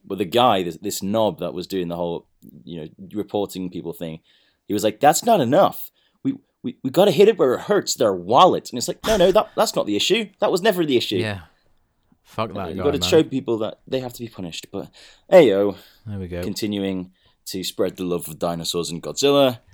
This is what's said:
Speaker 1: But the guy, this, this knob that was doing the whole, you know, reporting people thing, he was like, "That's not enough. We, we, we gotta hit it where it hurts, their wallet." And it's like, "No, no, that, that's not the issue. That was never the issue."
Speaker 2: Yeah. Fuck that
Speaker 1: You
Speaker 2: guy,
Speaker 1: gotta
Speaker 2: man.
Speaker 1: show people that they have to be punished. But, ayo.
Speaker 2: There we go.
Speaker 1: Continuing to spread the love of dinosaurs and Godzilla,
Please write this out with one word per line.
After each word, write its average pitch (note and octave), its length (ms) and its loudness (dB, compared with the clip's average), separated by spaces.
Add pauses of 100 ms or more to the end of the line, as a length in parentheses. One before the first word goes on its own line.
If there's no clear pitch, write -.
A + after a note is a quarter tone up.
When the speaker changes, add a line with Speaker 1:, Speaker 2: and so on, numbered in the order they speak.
Speaker 1:
But G2 140 -8
the G2+ 60 -2
guy, A2 400 4
this, D#2+ 140 -8
this G2+ 240 -8
knob G2+ 380 0
that E2+ 140 -6
was F2 140 -8
doing F2+ 200 -4
the E2+ 80 -6
whole, E2+ 300 -6 (380)
you E2+ 160 -12
know, D#2+ 80 -12 (240)
reporting G2 580 -6
people E2 220 -10
thing, D#2+ 280 -12 (460)
he G2 80 -4
was G2+ 80 -2
like, G#2 160 0
"That's D3+ 260 2
not A3 160 4
enough. C#3 520 0 (320)
We, C3+ 100 -2 (300)
we, A#2+ 180 -10
we C3 80 -8
gotta F3+ 220 4
hit G3 160 6
it G3 100 4
where C3 160 2
it - 60 -4
hurts, - 340 -2
their G#2+ 200 2
wallet." G#2 560 4
And B2 80 -8
it's A#2 100 -6
like, - 180 -8
"No, G#3+ 100 2
no, F#3+ 140 4
that, G3 260 2
that's G#3+ 200 -2
not D3+ 100 -2
the G#2 80 -2
issue. A3 340 0 (120)
That G#3 100 0
was F3 100 0
never F3+ 240 0
the C#3 120 2
issue." G#2+ 220 -2
Speaker 2:
Yeah. G#2 240 -6 (840)
Fuck A2 300 -8
that F#2 160 -8
Speaker 1:
You F#2+ 80 -10
Speaker 2:
guy, - 40 -6
Speaker 1:
gotta C#3+ 160 0
Speaker 2:
man. - 100 -4
Speaker 1:
show D#3+ 140 6
people B2 360 -4
that G#2+ 280 -6
they C3 140 -4
have B2 140 -10
to - 100 -18
be A2+ 40 -10
punished. - 440 -12
But, F2+ 180 -10 (400)
ayo. G2+ 460 8 (280)
Speaker 2:
There G2+ 140 -10
we F#2 80 -8
go. F2 160 -8
Speaker 1:
Continuing G2 720 -4 (320)
to F#2 180 -8
spread F#2 340 -4
the F#2 80 -6
love F2 220 -4
of D#2+ 140 -14
dinosaurs E2+ 500 -4
and E2 100 -8
Godzilla, C3+ 600 0 (140)